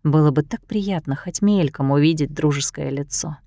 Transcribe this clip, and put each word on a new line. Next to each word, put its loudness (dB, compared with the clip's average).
Было 4
бы 0
так -8
приятно -4
хоть -6
мельком 0
увидеть 2
дружеское -2
лицо. -4